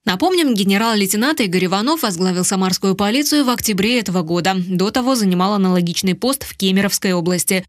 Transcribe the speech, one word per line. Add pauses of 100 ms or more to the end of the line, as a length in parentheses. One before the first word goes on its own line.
Напомним,
генерал-лейтенант
Игорь
Иванов
возглавил
самарскую
полицию
в
октябре
этого
года.
До
того
занимал
аналогичный
пост
в
Кемеровской
области.